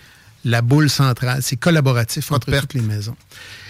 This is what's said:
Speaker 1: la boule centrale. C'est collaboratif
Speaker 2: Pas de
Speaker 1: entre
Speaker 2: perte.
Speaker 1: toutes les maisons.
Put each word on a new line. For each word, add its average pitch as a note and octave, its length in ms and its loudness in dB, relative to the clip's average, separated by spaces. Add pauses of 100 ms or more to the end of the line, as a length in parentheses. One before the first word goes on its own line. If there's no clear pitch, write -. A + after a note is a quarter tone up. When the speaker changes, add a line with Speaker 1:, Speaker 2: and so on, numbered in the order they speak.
(460)
Speaker 1:
la A#2 160 2
boule C#3+ 260 4
centrale. C3 540 0
C'est - 140 -4
collaboratif C3+ 720 0
Speaker 2:
Pas D3 60 -2
de - 20 2
Speaker 1:
entre C3+ 140 -4
Speaker 2:
perte. C#3 200 0
Speaker 1:
toutes C3 100 -4
les A2 60 -2
maisons. G#2+ 300 -6 (540)